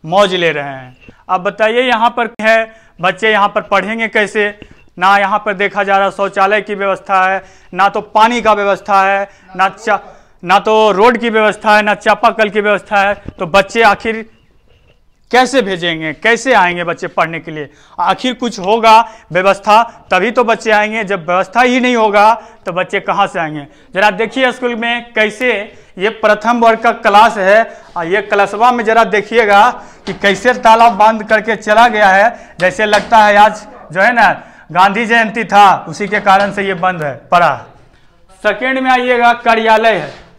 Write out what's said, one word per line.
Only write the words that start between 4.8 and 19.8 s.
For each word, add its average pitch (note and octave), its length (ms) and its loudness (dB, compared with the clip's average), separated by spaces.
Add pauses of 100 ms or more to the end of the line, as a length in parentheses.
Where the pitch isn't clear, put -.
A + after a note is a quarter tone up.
ना F#3+ 200 2
यहाँ G3+ 200 -2
पर G#3 160 -4
देखा G3+ 300 -4
जा G3 140 0
रहा G3 120 0
शौचालय G3 500 -2
की G#3 140 -10
व्यवस्था F#3+ 560 -2
है, F#3+ 140 -6 (300)
ना F#3+ 140 2
तो G3+ 120 -4
पानी A3+ 420 0
का G#3+ 100 2
व्यवस्था G3+ 540 0
है, G3 220 -2 (280)
ना F#3+ 120 0
चा-, G3 320 -4 (440)
ना F#3 140 2
तो G#3+ 340 2
रोड A3+ 260 2
की A3+ 120 -2
व्यवस्था G#3+ 460 0
है, G#3+ 60 2
ना G#3 120 0
चापाकल A3 540 0
की G#3 120 -4
व्यवस्था G3+ 480 -2
है, G#3 60 -2
तो - 320 -12
बच्चे G3 360 0
आखिर A3 480 -2 (1000)
कैसे B3+ 300 2
भेजेंगे, E3 500 -6
कैसे A#3 420 -2
आएंगे F3 300 0
बच्चे E3+ 220 -8
पढ़ने E3 340 -6
के E3 100 -18
लिए? D3+ 200 -12 (300)
आखिर F#3+ 340 -2
कुछ A#3+ 240 -8
होगा A3 500 4 (240)
व्यवस्था, G3 800 0